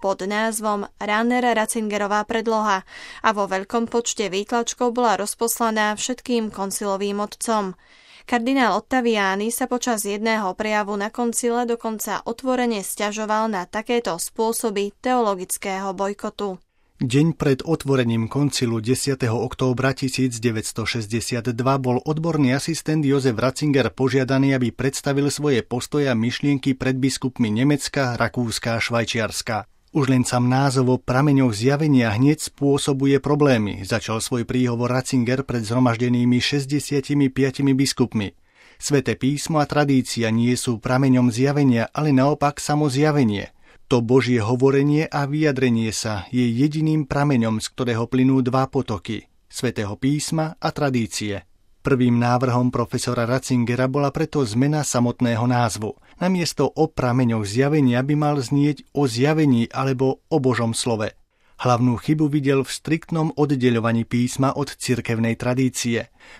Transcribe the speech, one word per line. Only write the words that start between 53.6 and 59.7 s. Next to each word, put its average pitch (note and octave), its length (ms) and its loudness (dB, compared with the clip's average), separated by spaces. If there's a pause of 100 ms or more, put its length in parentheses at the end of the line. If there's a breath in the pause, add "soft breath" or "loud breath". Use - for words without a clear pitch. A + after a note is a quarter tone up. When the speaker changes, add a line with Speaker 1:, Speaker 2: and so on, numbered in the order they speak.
Speaker 2:
bola C#3+ 240 0
preto D3+ 320 -2
zmena C#3 400 0
samotného A#2+ 640 0
názvu. A2+ 480 0 (240 soft breath)
Namiesto F3 480 0
O D#3 160 2
prameňoch B2 560 0
zjavenia B2+ 640 2
by D3 80 0
mal D3 240 0
znieť C#3+ 560 0
O C#3+ 160 2
zjavení C3 560 4
alebo C3 640 -2